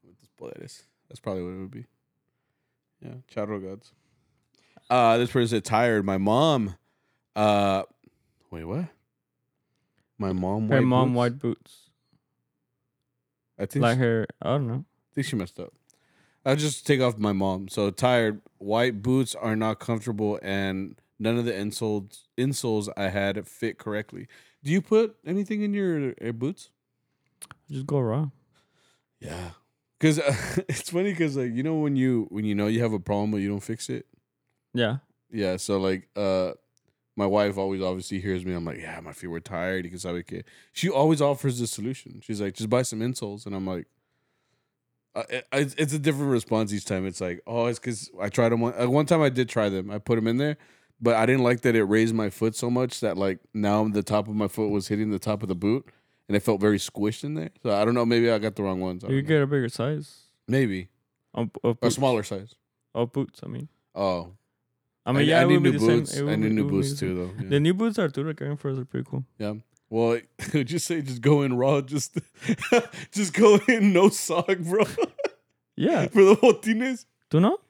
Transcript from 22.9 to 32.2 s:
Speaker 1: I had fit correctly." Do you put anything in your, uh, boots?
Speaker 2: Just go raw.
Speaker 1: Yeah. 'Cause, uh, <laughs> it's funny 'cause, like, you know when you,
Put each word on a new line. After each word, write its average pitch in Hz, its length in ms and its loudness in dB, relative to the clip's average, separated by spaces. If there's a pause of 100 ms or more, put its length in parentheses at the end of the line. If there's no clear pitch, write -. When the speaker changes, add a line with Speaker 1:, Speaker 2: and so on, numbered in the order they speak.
Speaker 1:
I 101 120 -2
had 98 380 -2
fit - 320 -8
correctly." 104 500 -10 (340)
Do 143 80 -4
you 180 120 2
put 220 420 2
anything 202 380 -4
in 208 100 -2
your, 170 400 -2 (100)
uh, 117 100 -4
boots? 127 360 -6 (1000)
Speaker 2:
Just 139 160 -8
go 143 140 -2
raw. 127 280 -2 (920)
Speaker 1:
Yeah. 85 320 -12 (460)
'Cause, 156 200 4
uh, 143 160 2
<laughs> 147 340 -4
it's - 220 -6
funny 185 240 -2
'cause, 160 220 -2
like, 123 160 -2
you 123 100 -2
know 160 140 -2
when 147 200 0
you, 127 340 2